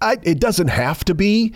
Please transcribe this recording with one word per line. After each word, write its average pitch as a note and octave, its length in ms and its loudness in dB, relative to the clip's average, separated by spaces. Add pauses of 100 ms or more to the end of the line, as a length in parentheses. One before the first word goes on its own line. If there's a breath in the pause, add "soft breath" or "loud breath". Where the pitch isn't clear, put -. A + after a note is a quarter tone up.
I, A3+ 220 0
it E3 180 0
doesn't F3+ 280 0
have B2 360 -2
to F3+ 100 0
be, G#3+ 420 2